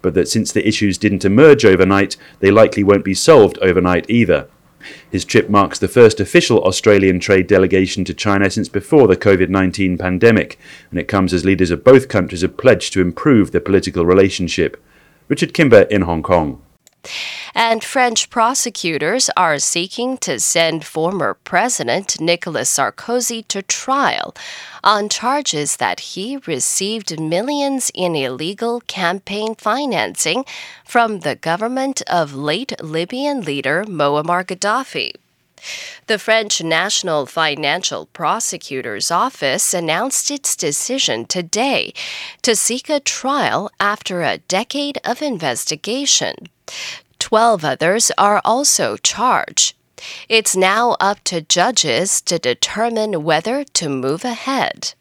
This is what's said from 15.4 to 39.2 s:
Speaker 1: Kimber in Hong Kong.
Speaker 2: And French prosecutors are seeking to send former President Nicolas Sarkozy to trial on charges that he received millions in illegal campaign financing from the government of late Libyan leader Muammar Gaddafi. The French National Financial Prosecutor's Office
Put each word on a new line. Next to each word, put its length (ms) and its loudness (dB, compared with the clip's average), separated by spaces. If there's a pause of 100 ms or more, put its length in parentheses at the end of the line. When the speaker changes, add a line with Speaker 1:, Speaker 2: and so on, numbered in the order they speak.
Speaker 1:
Kimber 280 8
in 200 2
Hong 220 -2
Kong. 360 2 (960)
Speaker 2:
And 280 0
French 480 -2
prosecutors 1040 -2
are 220 2
seeking 600 -4
to 200 -4
send 460 0
former 500 -4
President 840 -2
Nicolas 500 -2
Sarkozy 800 -4
to 140 -6
trial 720 -4 (500)
on 240 2
charges 680 -4
that 240 -2
he 360 -10 (100)
received 720 -6
millions 760 -4
in 200 -2
illegal 680 -6
campaign 720 -6
financing 880 -4 (400)
from 360 -2
the 160 -4
government 680 -4
of 280 -2
late 480 -6
Libyan 580 -6
leader 440 -4
Muammar 600 -2
Gaddafi. 680 -6 (920)
The 140 -2
French 420 -2
National 640 -2
Financial 800 -4
Prosecutor's 1040 -6
Office 640 -2